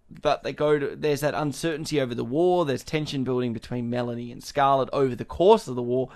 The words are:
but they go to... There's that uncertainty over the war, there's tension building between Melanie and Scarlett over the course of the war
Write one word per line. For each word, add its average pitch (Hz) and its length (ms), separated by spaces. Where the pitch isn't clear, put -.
but 143 220
they 127 80
go 151 260
to... 139 180
There's 147 240
that 147 140
uncertainty 151 640
over 120 140
the 120 100
war, 170 400
there's 131 200
tension 147 400
building 123 280
between 120 380
Melanie 120 420
and 131 100
Scarlett 135 500
over 135 240
the 120 80
course 208 440
of 131 60
the 123 80
war 123 340